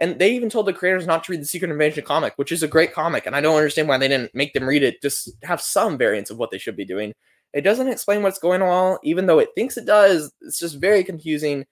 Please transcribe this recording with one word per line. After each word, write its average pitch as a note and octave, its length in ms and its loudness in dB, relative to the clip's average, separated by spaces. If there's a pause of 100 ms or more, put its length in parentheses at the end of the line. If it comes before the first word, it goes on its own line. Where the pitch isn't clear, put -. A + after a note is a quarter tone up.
And E3 180 -2
they G#3+ 160 4
even A#3+ 140 -2
told G#3 160 -2
the F#3+ 80 -2
creators F#3 340 -2
not E3 160 0
to - 80 -10
read E3+ 80 -4
the C#3+ 60 -10
Secret E3+ 260 -6
Invasion D3+ 320 0
comic, D3 320 -2
which C#3 160 -4
is E3 120 -4
a D3+ 40 0
great D#3+ 260 4
comic, D#3 320 -2
and - 80 -8
I C#3+ 60 0
don't D#3 160 4
understand D3+ 320 2
why C3+ 100 2
they C3+ 120 2
didn't C3 260 -2
make C#3+ 180 -4
them C3 140 -2
read C#3+ 160 2
it. A#2+ 180 0
Just - 280 -6 (140)
have E3 180 -4
some F#3+ 360 0
variance G#2+ 320 0
of G#2+ 80 -14
what A#2 140 -6
they F#2+ 60 -10
should G2+ 180 -8
be G2 80 -6
doing. G#2 300 -6 (400)
It C#3+ 80 -2
doesn't A#3 260 2
explain G#3 340 -2
what's G3 180 0
going F3+ 220 0
on, F#3 420 2
even E3+ 220 0
though E3 140 6
it - 160 2
thinks A#3+ 220 -4
it A#3+ 80 -10
does. G3 560 4
It's - 180 -10
just D3+ 220 -8
very G3 200 4
confusing. D#3 720 -4